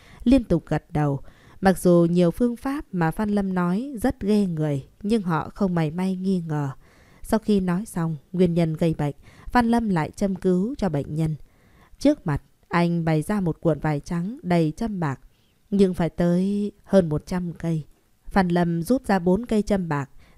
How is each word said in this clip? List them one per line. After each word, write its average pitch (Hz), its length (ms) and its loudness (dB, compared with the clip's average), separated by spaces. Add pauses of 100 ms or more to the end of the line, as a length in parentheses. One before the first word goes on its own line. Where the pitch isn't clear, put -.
(240)
liên 240 200 6
tục 170 220 0
gật 151 240 -2
đầu. 147 300 0 (400)
Mặc 190 180 4
dù 175 320 6
nhiều 175 200 4
phương 240 260 0
pháp 277 360 -6
mà 165 180 0
Phan 208 200 -4
Lâm 196 240 -2
nói 185 380 -2 (100)
rất - 180 -2
ghê 202 260 2
người, 151 400 -2 (160)
nhưng 208 200 0
họ 170 320 -2
không 185 200 0
mảy 160 160 0
may 185 260 -4
nghi 185 240 0
ngờ. 147 300 -4 (520)
Sau 220 160 0
khi 208 220 0
nói 180 260 -2
xong 165 300 -4 (160)
nguyên 175 220 2
nhân 165 200 0
gây 160 240 0
bệnh, 147 160 -2 (320)
Phan 240 240 2
Lâm 233 180 0
lại 165 220 0
châm 196 240 -2
cứu 185 440 0
cho 196 100 -2
bệnh 147 260 -4
nhân. 160 200 -2 (640)
Trước 294 280 0
mặt, 143 160 -2 (260)
anh 170 360 0
bày 156 180 2
ra 208 180 -2
một 165 200 -4
cuộn 156 180 0
vải 151 220 -2
trắng 180 420 -8
đầy 165 340 0
châm 214 240 -6
bạc, 139 200 -4 (500)
nhưng 190 240 4
phải 165 160 0
tới 190 640 0 (120)
hơn 185 240 4
một 147 180 -2
trăm 180 260 -6
cây. 160 320 -4 (420)
Phan 185 220 2
Lâm 170 340 2
rút 247 240 0
ra 196 120 2
bốn 185 280 0
cây 214 160 0
châm 190 260 -2
bạc, 143 220 -4 (280)